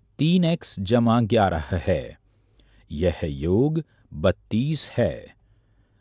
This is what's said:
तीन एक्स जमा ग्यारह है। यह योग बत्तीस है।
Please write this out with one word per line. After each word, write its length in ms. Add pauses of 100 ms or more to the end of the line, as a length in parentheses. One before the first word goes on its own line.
(200)
तीन 240
एक्स 360
जमा 420
ग्यारह 500
है। 460 (760)
यह 320
योग 600 (300)
बत्तीस 760
है। 460 (640)